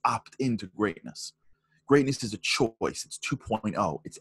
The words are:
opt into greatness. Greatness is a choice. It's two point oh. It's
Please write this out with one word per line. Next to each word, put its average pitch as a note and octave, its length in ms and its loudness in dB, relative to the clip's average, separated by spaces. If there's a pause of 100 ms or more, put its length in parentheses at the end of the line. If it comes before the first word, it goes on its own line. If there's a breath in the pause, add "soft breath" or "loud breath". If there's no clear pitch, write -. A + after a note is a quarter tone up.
opt - 340 -2
into A2+ 280 -2
greatness. F#2 680 -4 (540)
Greatness C#3 360 6
is G#2 100 -4
a G#2 40 -8
choice. - 680 0
It's - 120 -16
two - 180 -4
point - 420 -4
oh. E2+ 280 0
It's - 160 -14